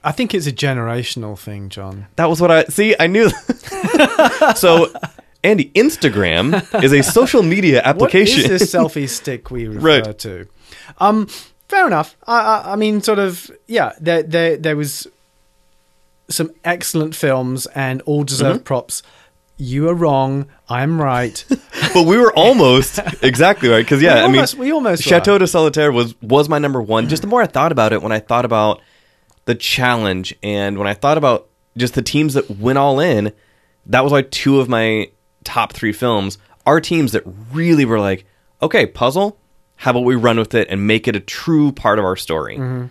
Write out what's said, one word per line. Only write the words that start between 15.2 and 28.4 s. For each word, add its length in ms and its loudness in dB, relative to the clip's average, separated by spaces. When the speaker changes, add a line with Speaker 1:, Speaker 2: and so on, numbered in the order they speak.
Speaker 1:
some 220 -4
excellent 500 -4
films 600 -4
and 280 -6
all 220 -2
deserved 360 -2
Speaker 2:
Mm-hmm. 40 -20
Speaker 1:
props. 380 -6
You 320 -4
are 60 0
wrong. 520 0
I'm 320 -2
right. 500 -2
Speaker 2:
<laughs> 40 0
But 120 4
we 120 4
were 140 6
almost 680 4
exactly 460 2
right, 180 4
'cause, 160 2
yeah, 120 6
Speaker 1:
We 60 6
Speaker 2:
I 60 4
mean, 100 4
Speaker 1:
almost, 200 2
we 160 -4
almost 320 -2
Speaker 2:
Chateau 300 4
Speaker 1:
were. 40 4
Speaker 2:
de 80 4
Solitaire 460 2
was, 300 -2
was 260 2
my 100 0
number 240 -2
one. 260 -2
Just 140 -2
the 60 -8
more 120 2
I 60 2
thought 240 -2
about 220 2
it, 100 -2
when 80 -4
I 80 -2
thought 260 -2